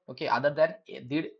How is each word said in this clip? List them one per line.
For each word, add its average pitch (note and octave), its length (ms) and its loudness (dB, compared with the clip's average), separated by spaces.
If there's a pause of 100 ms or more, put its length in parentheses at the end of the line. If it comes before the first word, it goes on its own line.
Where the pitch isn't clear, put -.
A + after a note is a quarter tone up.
ओके, C3+ 200 -6
other B2 220 2
than D#3 180 4 (200)
ए-, - 120 -12
दीड, C#3 280 -2 (120)